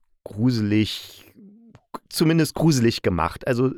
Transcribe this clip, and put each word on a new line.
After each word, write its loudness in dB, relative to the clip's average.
gruselig, -2
zumindest 2
gruselig 2
gemacht. -2
Also 0